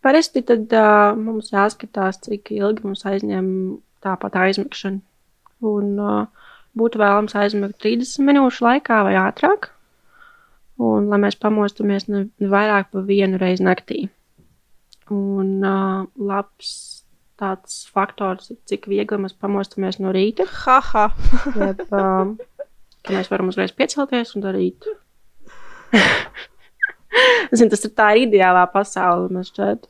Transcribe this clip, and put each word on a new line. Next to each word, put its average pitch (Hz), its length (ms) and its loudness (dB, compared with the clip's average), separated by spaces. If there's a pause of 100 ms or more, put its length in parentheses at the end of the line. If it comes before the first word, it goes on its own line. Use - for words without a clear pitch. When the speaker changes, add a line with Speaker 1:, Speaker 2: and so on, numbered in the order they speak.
Speaker 1:
Parasti 277 400 2
tad, 220 280 0
ā, 214 440 6
mums 220 360 -6
jāskatās, 202 720 -2
cik 208 320 -10
ilgi 214 320 -4
mums 196 200 -8
aizņem 196 420 -4 (520)
tāpat 190 400 -6
aizmigšana. 196 600 -2 (600)
Un, 208 340 -2
ā, 208 220 -2 (580)
būtu 226 260 0
vēlams 208 340 2
aizmigt 202 440 -2
trīsdesmit 247 500 0
minūšu 269 340 4
laikā 240 400 2
vai 196 140 2
ātrāk. 302 540 0 (1080)
Un 214 300 2
lai 202 80 2
mēs 202 180 0
pamostamies 208 720 -2
ne, 202 220 -4
ne - 180 -6
vairāk 202 440 0
pa 190 100 -6
vienu 196 380 0
reizi 185 260 0
naktī. - 380 -2 (1000)
Un, 196 540 -2
ā, 196 140 0 (420)
labs 202 600 -6 (640)
tāds 190 460 -8
faktors 190 680 -4
ir, - 120 -16
cik - 240 -8
viegli 208 300 -2
mēs 190 160 -8
pamostamies 196 680 -6
no 190 140 -4
rīta. 214 400 0
Speaker 2:
Ha, 254 260 2
ha. 214 280 2 (260)
<laughs> 247 240 4
Speaker 1:
Jeb, 196 300 -2
ā, 196 180 0 (960)
ka - 100 -16
mēs 190 200 -4
varam 190 200 -2
uzreiz 190 240 -4
piecelties 262 640 -4
un 202 100 -6
darīt. 190 420 -4 (1040)
<laughs> 233 60 6 (1500)
Zin, 226 200 4
tas 202 120 -2
ir 214 100 -8
tā 208 240 4
ideālā 190 500 4
pasaule, 185 640 -2
man 185 140 -6
šķiet. 202 460 -4